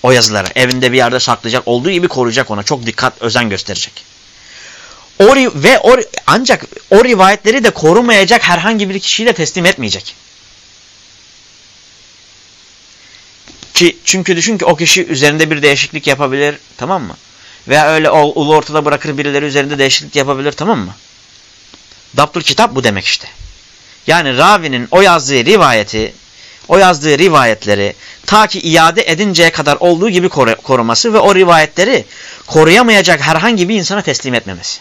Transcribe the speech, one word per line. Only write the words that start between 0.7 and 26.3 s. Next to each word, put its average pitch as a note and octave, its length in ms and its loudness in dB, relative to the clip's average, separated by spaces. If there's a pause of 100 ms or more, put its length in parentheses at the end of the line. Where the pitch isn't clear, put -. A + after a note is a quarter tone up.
bir B2+ 60 0
yerde B2 220 0
saklayacak, A2+ 480 -4
olduğu B2 240 -2
gibi F3 160 -2
koruyacak B2 440 -2
ona. G2+ 120 -6
Çok B2+ 220 -6
dikkat, A#2+ 360 -6
özen A#2 280 -2
gösterecek. F#2+ 440 -10 (1300)
O G3 40 6
ri-, B3 400 2
ve E3+ 160 4
o A#3 180 2
ri-, A#3 100 -4 (200)
ancak A3+ 380 0 (240)
o G#3+ 160 6
rivayetleri G#3 580 2
de A3 60 4
korumayacak G#3 760 2
herhangi F#3+ 460 -2
bir G3 100 -6
kişiyi - 260 -4
de A#3 80 2
teslim E3+ 320 -4
etmeyecek. G#2+ 500 -8 (3500)
Ki, F3 320 2
çünkü F#3 300 -2
düşün F#3+ 220 -2
ki - 80 -4
o E3 100 2
kişi E3 320 -2
üzerinde D3+ 440 0
bir D3 100 -4
değişiklik C#3+ 460 -2
yapabilir, C#3+ 500 -2 (200)
tamam E3 260 -6
mı? F2 120 -14 (520)
Veya C#3+ 200 2
öyle D#3 220 2
o, D3+ 320 2
ulu D3+ 140 2
ortada D3 300 0
bırakır, D3 320 -4
birileri C#3+ 280 -4
üzerinde C#3+ 340 -4
değişiklik C3+ 360 -2
yapabilir, C#3 360 -2
tamam E3+ 280 -4
mı? F#2+ 160 -10 (1200)
Daptul D3+ 240 -2
kitap G#3+ 340 0
bu C3 80 -2
demek G2+ 220 -2
işte. - 220 -6 (800)
Yani D3+ 300 0
ravinin D3+ 540 2
o F#3 100 4
yazdığı C#3 440 2
rivayeti, A#2+ 680 2 (540)